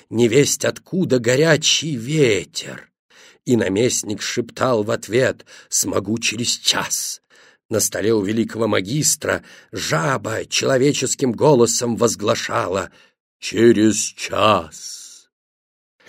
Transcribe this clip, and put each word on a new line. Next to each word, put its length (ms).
невесть 560
откуда 540
горячий 800
ветер. 920
И 120
наместник 640
шептал 600
в 80
ответ: 540
"Смогу 500
через 380
час". 640
На 120
столе 340
у 80
великого 440
магистра 800
жаба 720
человеческим 840
голосом 640
возглашала: 920
"Через 600
час". 1300